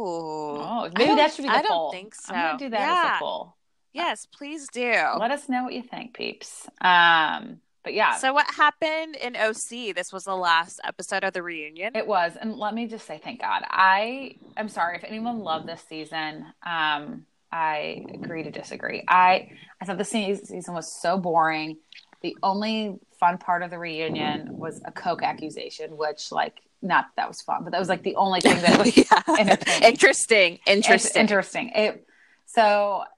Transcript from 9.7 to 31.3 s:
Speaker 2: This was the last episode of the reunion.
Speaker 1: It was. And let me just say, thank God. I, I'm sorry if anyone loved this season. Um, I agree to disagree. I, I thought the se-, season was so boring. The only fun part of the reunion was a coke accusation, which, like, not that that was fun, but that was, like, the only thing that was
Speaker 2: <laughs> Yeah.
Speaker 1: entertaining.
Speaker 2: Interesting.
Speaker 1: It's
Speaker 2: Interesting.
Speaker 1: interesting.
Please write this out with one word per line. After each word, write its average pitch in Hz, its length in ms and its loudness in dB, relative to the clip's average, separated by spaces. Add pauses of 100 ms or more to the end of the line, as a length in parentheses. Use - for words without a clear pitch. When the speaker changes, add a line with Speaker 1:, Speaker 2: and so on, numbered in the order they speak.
Speaker 2:
This 175 200 -6
was 190 120 -12
the 190 120 -4
last 170 480 2
episode 190 400 -6
of 190 80 -2
the 185 100 -6
reunion. 170 540 -8
Speaker 1:
It 220 100 -4
was. 175 300 0
And 220 220 -8
let 208 160 -6
me 233 120 -6
just 220 200 -14
say, 151 120 -14
thank - 220 -14
God. - 280 -4
I, 214 680 0 (200)
I'm 214 120 -6
sorry 175 280 -4
if 170 80 -12
anyone 226 360 -8
loved 160 260 -4
this 165 220 -12
season. 156 580 -8 (180)
Um, 156 640 -2 (240)
I 156 540 -2 (100)
agree 160 300 -8
to 151 60 -10
disagree. - 580 -8
I, 185 420 6 (300)
I 190 40 -10
thought 180 140 -6
the 202 60 -2
se-, 202 400 -2
season 180 300 -12
was 160 180 -8
so 180 260 -2
boring. 160 600 0 (440)
The - 200 -8
only 208 560 -2 (200)
fun 180 200 2
part 175 240 0
of 175 80 -8
the 175 80 -10
reunion 156 800 -4
was 156 280 -10
a - 80 -12
coke 160 300 -4
accusation, 151 720 -8
which, 151 360 -6
like, 151 300 -4 (220)
not 156 220 2 (100)
that - 60 -2
that - 60 -4
was - 140 -14
fun, - 200 -4
but 165 100 -10
that 175 60 -2
was, 185 100 -2
like, 180 140 -2
the 196 140 -4
only 185 240 2
thing - 220 4
that 175 160 6
was 214 180 4
Speaker 2:
<laughs> - 0 -
Yeah. - 260 6 (160)
Speaker 1:
entertaining. 202 440 4
Speaker 2:
Interesting. 220 680 6 (140)
Speaker 1:
It's - 40 2
Speaker 2:
Interesting. 202 500 4
Speaker 1:
interesting. 190 540 2